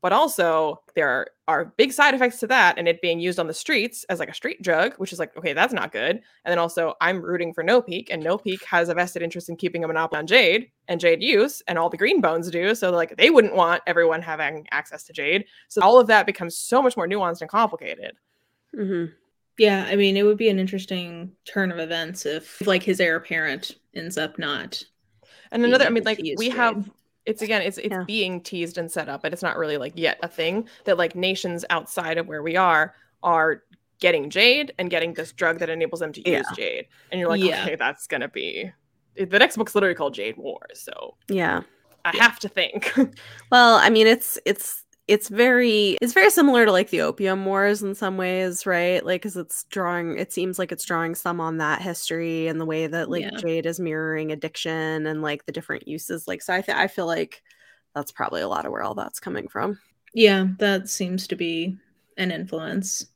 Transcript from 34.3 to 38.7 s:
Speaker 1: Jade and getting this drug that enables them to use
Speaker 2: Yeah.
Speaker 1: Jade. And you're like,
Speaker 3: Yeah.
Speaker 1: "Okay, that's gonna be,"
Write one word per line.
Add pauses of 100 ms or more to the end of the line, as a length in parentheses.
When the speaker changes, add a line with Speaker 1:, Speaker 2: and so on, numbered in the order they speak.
Speaker 1:
Jade
and
getting
this
drug
that
enables
them
to (100)
use
Speaker 2:
Yeah.
Speaker 1:
Jade. (240)
And
you're
like,
Speaker 3:
Yeah.
Speaker 1:
"Okay,
that's
gonna
be," (440)